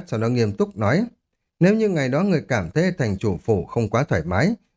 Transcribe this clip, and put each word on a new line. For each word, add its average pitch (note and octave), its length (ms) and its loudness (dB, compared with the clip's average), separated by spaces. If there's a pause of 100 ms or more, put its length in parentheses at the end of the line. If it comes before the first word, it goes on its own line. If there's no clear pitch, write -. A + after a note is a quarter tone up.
sau A2+ 120 -4
đó A2+ 80 0
nghiêm A#2+ 240 0
túc G3+ 260 -4
nói, C3 300 0 (520)
"Nếu G3 160 6
như A3 140 0
ngày D3 200 0
đó C#3+ 140 0
người F#3 240 0
cảm G2 240 -2
thấy F3 260 0
thành G#2 200 -2
chủ G2 200 -2
phủ F#2+ 280 -2
không A2+ 240 -2
quá A#2+ 140 0
thoải - 220 0
mái, A#2 300 0 (220)